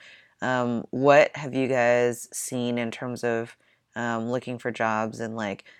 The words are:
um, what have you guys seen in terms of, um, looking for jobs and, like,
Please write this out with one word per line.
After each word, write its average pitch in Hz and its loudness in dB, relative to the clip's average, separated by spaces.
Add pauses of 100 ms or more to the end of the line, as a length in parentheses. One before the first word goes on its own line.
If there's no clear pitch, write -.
(420)
um, 123 -2
what 143 6
have 143 -8
you 131 0
guys 120 2
seen 123 -4
in 117 -2
terms 123 -8
of, 117 -2 (380)
um, 117 -4
looking 123 -4
for 123 -6
jobs 110 -2
and, 113 -6
like, 104 -6 (160)